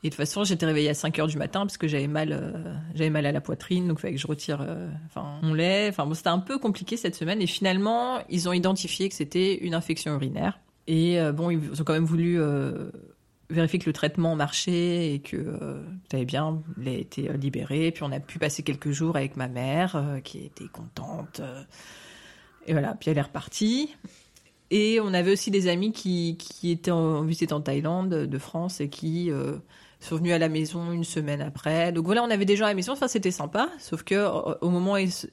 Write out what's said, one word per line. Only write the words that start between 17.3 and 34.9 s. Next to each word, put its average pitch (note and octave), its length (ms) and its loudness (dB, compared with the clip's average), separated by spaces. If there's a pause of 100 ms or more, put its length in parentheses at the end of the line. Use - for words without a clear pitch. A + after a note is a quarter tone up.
libéré. C#3 540 0
Puis E3 140 -8
on C#3 80 -2
a C3+ 80 -4
pu - 180 -12
passer D3+ 240 -2
quelques C#3+ 300 -2
jours D#3+ 240 0
avec C3+ 200 -2
ma B2+ 120 -2
mère, C#3 480 0
euh, C#3+ 240 -2
qui - 180 -14
était - 340 -14
contente, - 680 -10
euh, C3 200 -10 (1080)
et E3 60 0
voilà, C#3 260 2
puis - 120 -2
elle D#3 80 4
est - 40 2
repartie. B3 680 0 (800)
Et G#3+ 320 6
on G3+ 100 0
avait F3+ 200 4
aussi G3+ 180 0
des G3 180 4
amis F#3 240 2
qui, E3+ 460 0
qui - 320 -4
étaient E3+ 220 0
en D#3+ 300 4
visite D#3+ 300 0
en D3 80 0
Thaïlande, D3+ 540 0
de C#3+ 240 0
France, E3+ 420 -6
et C#3+ 80 -2
qui, D#3+ 420 -2
euh, C#3 260 -2 (460)
sont - 140 -4
venus F3 160 2
à E3+ 60 4
la D#3+ 100 4
maison D#3+ 440 -2
une E3+ 120 0
semaine D3 380 -4
après. D#3+ 500 0
Donc E3 140 0
voilà, G#3+ 160 4
on A#3 80 0
avait G3+ 160 4
des G3+ 100 6
gens G#3+ 80 2
à G#3 40 4
la G#3 60 2
maison, F#3+ 180 -2
enfin C4+ 160 0
c'était G3 240 2
sympa, G3+ 360 0 (100)
sauf - 240 -8
que, - 120 0
euh, G3 480 2
au F3 80 2
moment F3+ 240 4